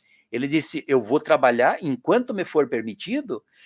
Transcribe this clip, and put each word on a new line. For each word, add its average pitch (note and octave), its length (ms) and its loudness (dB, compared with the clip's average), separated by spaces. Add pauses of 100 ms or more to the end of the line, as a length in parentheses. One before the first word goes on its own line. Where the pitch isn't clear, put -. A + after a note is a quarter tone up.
(300)
Ele B2 180 -4
disse: D3 400 -2
"Eu C3 140 4
vou A#2+ 180 0
trabalhar, C3 600 2
enquanto F#3+ 520 0
me F#3+ 100 -4
for C#3+ 240 2
permitido, C3 760 -6 (220)